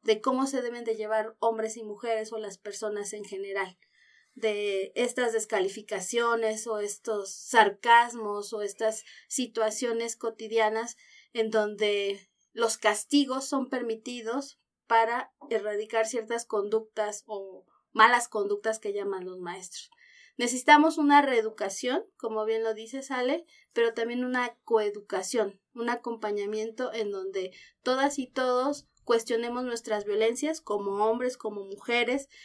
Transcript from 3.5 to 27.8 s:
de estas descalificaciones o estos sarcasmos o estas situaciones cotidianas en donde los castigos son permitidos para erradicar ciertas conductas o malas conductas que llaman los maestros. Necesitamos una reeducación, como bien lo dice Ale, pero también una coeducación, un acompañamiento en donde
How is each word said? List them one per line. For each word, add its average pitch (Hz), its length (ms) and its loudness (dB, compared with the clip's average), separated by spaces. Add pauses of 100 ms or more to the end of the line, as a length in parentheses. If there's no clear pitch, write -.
de 208 640 -2
estas 240 360 0
descalificaciones 226 1300 -2
o 220 140 -4
estos 202 520 -6
sarcasmos 220 1200 4
o 208 100 -6
estas 220 420 -4 (240)
situaciones 226 880 -2
cotidianas 220 800 0 (360)
en 220 200 0
donde 208 760 0 (240)
los - 260 0
castigos 269 680 2
son 254 240 -2
permitidos 240 920 -6 (280)
para 226 440 2 (180)
erradicar 214 560 -2
ciertas 233 380 -4
conductas 214 800 -2
o 196 380 -10 (280)
malas 240 340 6
conductas 202 540 -2
que 202 120 -6
llaman 196 320 -6
los 185 140 -12
maestros. 180 500 -12 (480)
Necesitamos 294 640 6
una 285 240 8
reeducación, 247 840 0 (120)
como 214 280 -4
bien 226 200 0
lo 220 100 0
dice 220 260 -10 (100)
Ale, 262 360 -2 (260)
pero 233 220 2
también 240 300 -2
una 247 400 -2
coeducación, 208 960 0 (140)
un 240 140 -4
acompañamiento 220 1040 -4
en 214 200 -4
donde 190 400 -6 (300)